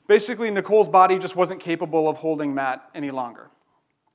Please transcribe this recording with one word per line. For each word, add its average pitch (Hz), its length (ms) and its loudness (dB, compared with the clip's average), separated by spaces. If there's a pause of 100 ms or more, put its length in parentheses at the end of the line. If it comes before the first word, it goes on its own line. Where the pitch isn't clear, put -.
Basically, 220 460 2
Nicole's 196 380 2
body 185 280 6
just 185 180 -8
wasn't 180 240 -2
capable 160 480 -2
of 151 100 -2
holding 151 360 -4
Matt 135 400 -6
any 143 160 -8
longer. 120 400 -10 (640)